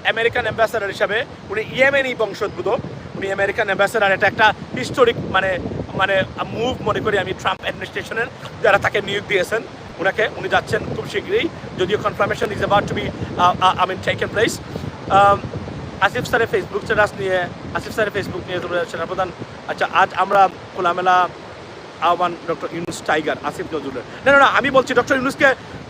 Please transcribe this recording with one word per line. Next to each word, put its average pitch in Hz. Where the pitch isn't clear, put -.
আমেরিকান 226
অ্যাম্বাসেডর 220
হিসাবে 202
উনি 214
ইয়েমেনি 262
বংশোদ্ভূত, 190
উনি 196
আমেরিকান 202
অ্যাম্বাসেডর। 196
এটা 196
একটা 208
হিস্টোরিক, 240
মানে, 185
মানে, 190
মুভ 214
মনে 202
করি 202
আমি 185
ট্রাম্প 185
অ্যাডমিনিস্ট্রেশনের, 208
যারা 202
তাকে 202
নিয়োগ 196
দিয়েছেন 202
ওনাকে, 190
উনি 185
যাচ্ছেন 180
খুব 214
শীঘ্রই, 214
যদিও 185
confirmation 208
is 196
about 202
to -
be, 196
আহ, 180
আহ, 185
I 180
mean, 185
taken 190
place। 233
আম, 202
আসিফ 214
স্যারের 226
Facebook 196
স্ট্যাটাস 208
নিয়ে, 185
আসিফ 208
স্যারের 208
Facebook 180
নিয়ে 180
তোমরা 175
সেনাপ্রধান, 175
আচ্ছা, 156
আজ 185
আমরা 190
খোলামেলা 180
আহ্বান 170
ডক্টর 165
ইউনুস 170
টাইগার, 151
আসিফ 151
নজরুলের। 135
না, 269
না, 277
না, 269
আমি 226
বলছি 262
ডক্টর 240
ইউনুসকে 262